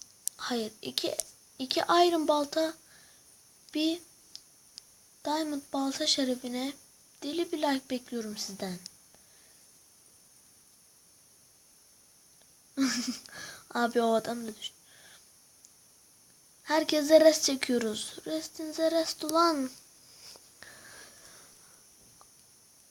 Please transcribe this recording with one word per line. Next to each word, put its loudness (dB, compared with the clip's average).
hayır, -6
iki, -4
iki -2
iron 4
balta, 0
bir -2
diamond -2
balta -2
şerefine -2
deli -4
bir -4
like 0
bekliyorum -6
sizden. -8
<laughs> 2
Abi 2
o 4
adam -2
da -10
düştü. -12
Herkese 6
rest 8
çekiyoruz. -2
Restinize -4
rest -2
ulan. 2